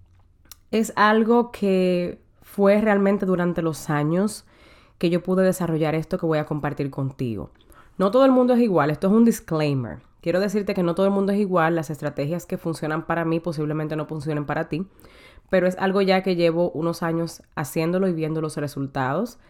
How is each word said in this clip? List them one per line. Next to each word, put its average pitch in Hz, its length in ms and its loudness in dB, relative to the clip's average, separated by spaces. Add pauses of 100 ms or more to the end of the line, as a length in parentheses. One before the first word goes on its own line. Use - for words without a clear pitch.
(720)
es 220 240 0
algo 220 560 4
que 180 720 0 (200)
fue 202 380 2
realmente 202 460 2
durante 175 360 0
los 160 280 -4
años 160 560 -2 (520)
que 175 120 0
yo 170 120 0
pude 185 220 2
desarrollar 165 500 0
esto 160 240 -4
que 175 80 -4
voy 160 120 2
a 151 80 -2
compartir 143 440 -4
contigo. 131 600 -6 (480)
No 196 140 2
todo 254 120 6
el 269 80 6
mundo 254 220 4
es 233 80 4
igual, 160 300 2
esto 170 160 -2
es 190 60 4
un 233 120 6
disclaimer. 143 760 -2 (220)
Quiero 170 180 0
decirte 202 340 -2
que 185 100 0
no 170 120 0
todo 196 120 2
el 196 40 2
mundo 196 220 0
es 202 60 0
igual, 175 360 2
las 160 140 -4
estrategias 147 560 -6
que 185 120 -6
funcionan 160 480 -6
para 165 200 -2
mí 165 160 -2
posiblemente 151 560 -4
no 151 80 -4
funcionen 147 400 -6
para 156 240 -4
ti, 170 180 -6 (640)
pero 185 180 2
es 185 100 -2
algo 190 240 0
ya 190 220 2
que 185 140 0
llevo 170 340 2
unos 165 320 -4
años 165 400 -4 (120)
haciéndolo 170 520 -2
y 180 60 0
viendo 160 260 -4
los 156 160 -6
resultados. 139 840 -4 (120)